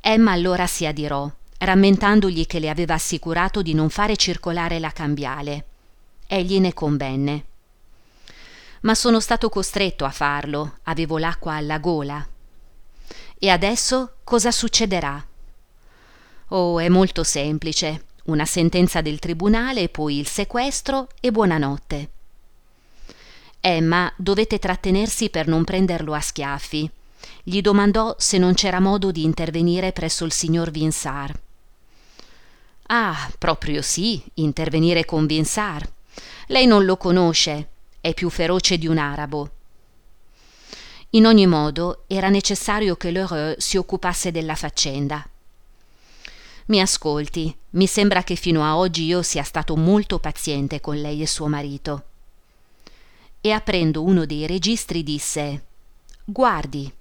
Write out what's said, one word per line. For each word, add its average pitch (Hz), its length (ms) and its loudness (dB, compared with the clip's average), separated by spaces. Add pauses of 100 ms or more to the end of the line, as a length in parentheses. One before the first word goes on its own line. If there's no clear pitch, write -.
Emma 220 320 4
allora 180 340 0
si 170 200 -4
adirò, 147 440 -4 (280)
rammentandogli 196 880 4
che 175 120 -4
le 156 120 -2
aveva 160 240 0
assicurato 170 680 -2
di 160 120 0
non 156 160 2
fare 208 260 0
circolare 170 640 -2
la 160 100 -4
cambiale. 147 760 -6 (600)
Egli 190 320 0
ne 185 140 4
convenne. 143 720 -2 (1400)
"Ma 220 100 4
sono 226 240 4
stato 226 300 0
costretto 196 560 -2
a 139 60 -2
farlo, 143 720 -4
avevo 160 340 -2
l'acqua 160 380 -2
alla 151 240 -4
gola." 147 480 -4 (1120)
"E 196 100 0
adesso 233 760 0
cosa 233 280 2
succederà?" 175 760 -2 (1200)
"Oh, 175 300 0
è 170 120 0
molto 185 340 4
semplice. 151 800 -2 (200)
Una 151 200 0
sentenza 170 560 2
del 151 180 -4
tribunale, 208 680 0
poi 147 300 -2
il 143 80 -4
sequestro 262 840 -4 (120)
e 247 100 0
buonanotte." 156 800 0 (1500)
Emma 170 600 2
dovette 202 400 0
trattenersi 196 720 -2
per 160 160 -2
non 160 180 2
prenderlo 175 480 -2
a 147 80 -4
schiaffi. 147 680 -6 (520)
Gli 185 200 -2
domandò 202 560 4
se - 180 0
non 185 160 6
c'era 180 280 2
modo 196 300 2
di 160 140 -4
intervenire 170 680 0
presso 160 340 -4
il 156 60 -4
signor 165 380 0
Vinsart. 143 680 -4 (1500)
"Ah, 180 500 0
proprio 151 420 0
sì, 185 420 -2 (120)
intervenire 160 720 2
con 156 180 0
Vinsart. 156 680 -2 (580)
Lei 262 180 6
non 208 180 8
lo 185 140 4
conosce, 165 680 2 (340)
è 165 100 -2
più 175 160 -4
feroce 175 480 0
di 165 100 -2
un 160 120 2
arabo." 147 520 -6 (1600)
In 220 140 8
ogni 220 220 10
modo, 160 600 0
era 190 220 -2
necessario 202 680 0
che 175 140 -6
Lheureux 170 460 -4
si - 220 -2
occupasse 185 520 -2
della 160 260 -4
faccenda. 147 720 -4 (1400)
"Mi 202 160 4
ascolti, 156 760 -2 (140)
mi 190 160 4
sembra 190 360 2
che 180 120 -4
fino 170 280 2
a 156 140 2
oggi 170 280 0
io 175 180 0
sia 147 200 -2
stato 156 320 -4
molto 185 440 2
paziente 147 640 -4
con 147 180 -4
lei 147 220 -4
e 151 40 -2
suo 151 220 -4
marito." 143 560 -6 (1400)
E 214 100 0
aprendo 170 520 0
uno 175 240 4
dei 147 200 -4
registri 180 560 -2
disse: 147 600 -6 (600)
"Guardi." 151 680 -2 (100)